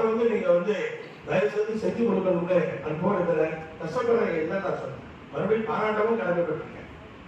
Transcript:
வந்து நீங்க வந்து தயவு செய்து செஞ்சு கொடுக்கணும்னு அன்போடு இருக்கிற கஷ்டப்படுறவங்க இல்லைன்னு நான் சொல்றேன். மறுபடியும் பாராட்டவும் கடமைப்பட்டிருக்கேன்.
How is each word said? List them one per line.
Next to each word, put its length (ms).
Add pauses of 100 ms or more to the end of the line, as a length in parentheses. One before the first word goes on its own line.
வந்து 220
நீங்க 260
வந்து 180 (520)
தயவு 260
செய்து 300
செஞ்சு 260
கொடுக்கணும்னு 480 (300)
அன்போடு 320
இருக்கிற 240 (360)
கஷ்டப்படுறவங்க 640
இல்லைன்னு 240
நான் 160
சொல்றேன். 240 (260)
மறுபடியும் 400
பாராட்டவும் 500
கடமைப்பட்டிருக்கேன். 680 (380)